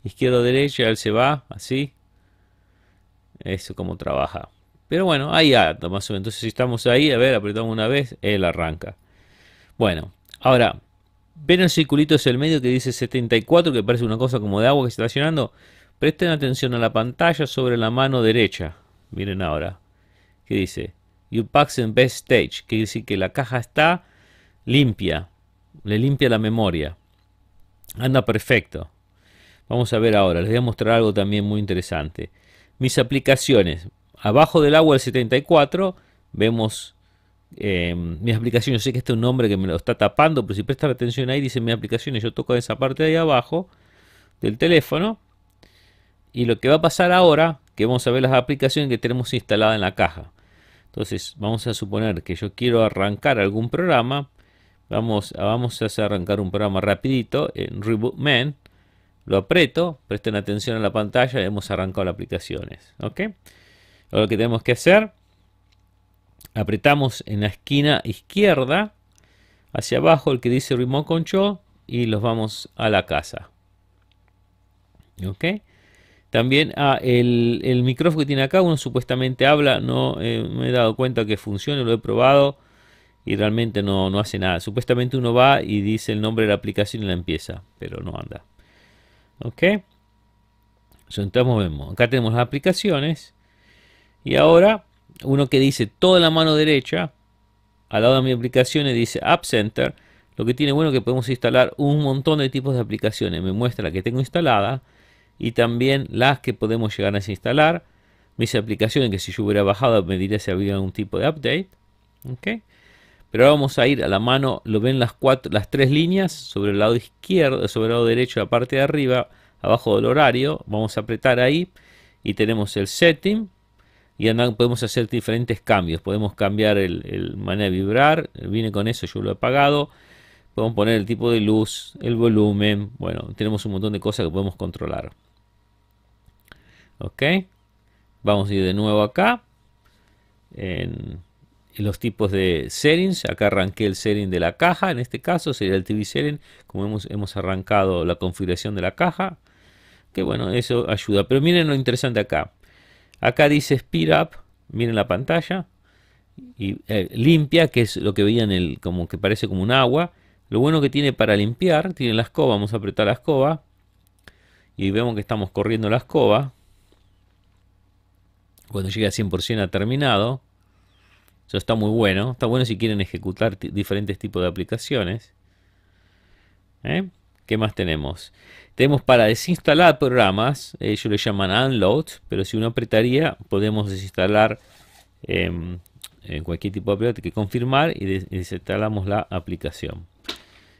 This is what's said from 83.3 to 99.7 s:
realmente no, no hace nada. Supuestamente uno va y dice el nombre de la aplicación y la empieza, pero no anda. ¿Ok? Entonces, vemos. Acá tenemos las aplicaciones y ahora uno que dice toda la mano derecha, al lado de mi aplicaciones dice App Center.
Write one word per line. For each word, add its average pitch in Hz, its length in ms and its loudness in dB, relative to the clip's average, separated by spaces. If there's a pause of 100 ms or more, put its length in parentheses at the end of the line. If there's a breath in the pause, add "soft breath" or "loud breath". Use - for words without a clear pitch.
realmente 107 480 0
no, 98 260 0
no 98 100 0
hace 104 180 -4
nada. 92 220 -2
Supuestamente 123 560 -2
uno 120 180 0
va 127 280 6
y 104 200 -2
dice 110 300 -2
el 107 100 -2
nombre 110 240 0
de 104 40 2
la 101 60 4
aplicación 104 480 -4
y - 20 -6
la 95 80 -2
empieza, 87 500 -6 (160)
pero 90 220 -12
no - 160 -10
anda. - 260 -14 (960 soft breath)
¿Ok? - 240 -6 (1500)
Entonces, 98 240 -6
vemos. 101 600 0
Acá 120 160 2
tenemos 113 240 0
las 117 80 2
aplicaciones 156 920 -2 (880 soft breath)
y 131 120 -2
ahora 165 500 6 (380)
uno 139 240 2
que 131 120 2
dice 135 260 2
toda 185 340 4
la 165 120 4
mano 160 240 2
derecha, 151 580 0 (760)
al 104 120 0
lado 123 140 6
de 131 80 2
mi 131 80 0
aplicaciones 127 640 0
dice 117 260 0
App - 220 2
Center. 120 500 0 (420 soft breath)